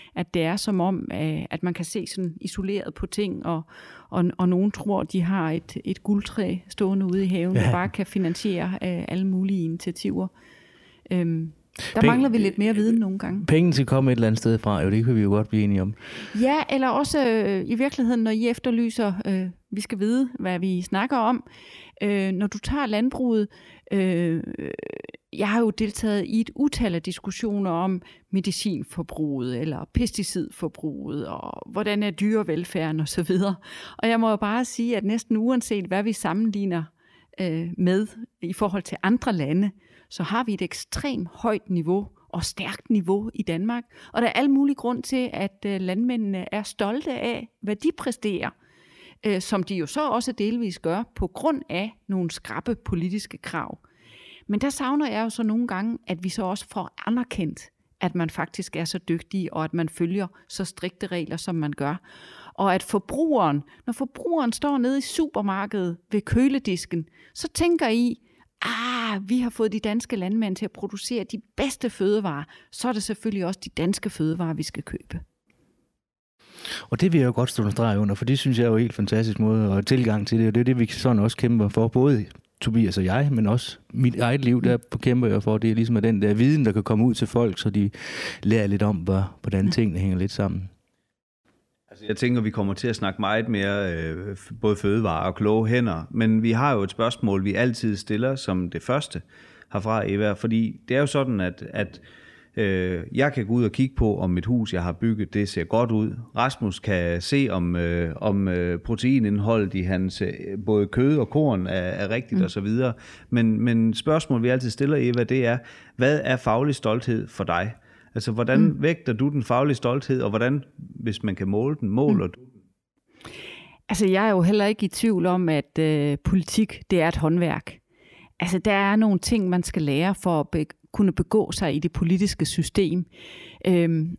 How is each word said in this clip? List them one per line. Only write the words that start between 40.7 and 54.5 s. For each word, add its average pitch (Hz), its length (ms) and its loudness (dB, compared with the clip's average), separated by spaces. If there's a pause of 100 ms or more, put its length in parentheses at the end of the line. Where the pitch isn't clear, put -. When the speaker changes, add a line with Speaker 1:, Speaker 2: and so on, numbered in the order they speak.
Speaker 1:
højt 214 360 -4
niveau 180 380 0 (220)
og 170 140 -6
stærkt - 460 -8
niveau 202 440 0
i 202 100 -4
Danmark. 214 400 -4 (300)
Og 220 80 0
der 240 60 4
er - 40 0
al 277 180 2
mulig 277 280 4
grund 240 260 -4
til, 254 300 -2
at, - 320 -6
øh, 196 160 -2
landmændene 202 720 -2
er 208 100 -4
stolte 240 480 -4
af, 233 360 -4 (140)
hvad 208 140 -4
de 311 220 -2
præsterer, 214 520 -4 (760)
øh, 196 160 0
som 190 220 -2
de 196 120 -6
jo 165 100 -2
så 302 240 -2
også 233 220 -2
delvis 220 480 -2
gør 180 240 -2 (120)
på 190 120 -2
grund 302 420 -2
af 196 240 -6 (140)
nogle 180 240 -2
skrappe - 440 -6
politiske 185 600 -6
krav. - 420 -10 (680)
Men 208 140 -2